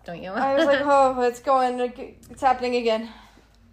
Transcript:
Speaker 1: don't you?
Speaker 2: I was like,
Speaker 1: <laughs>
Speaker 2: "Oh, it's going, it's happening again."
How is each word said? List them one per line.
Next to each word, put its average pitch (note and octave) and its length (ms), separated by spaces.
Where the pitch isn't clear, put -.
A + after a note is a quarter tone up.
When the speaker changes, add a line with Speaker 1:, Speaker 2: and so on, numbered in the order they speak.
Speaker 1:
don't E3+ 180
you? F#3 80
Speaker 2:
I C4+ 260
was D#4 100
like, C#4 160
Speaker 1:
<laughs> - 20
Speaker 2:
"Oh, C4+ 380
it's A#3+ 180
going, B3+ 400
it's - 640
happening B3+ 340
again." A3+ 340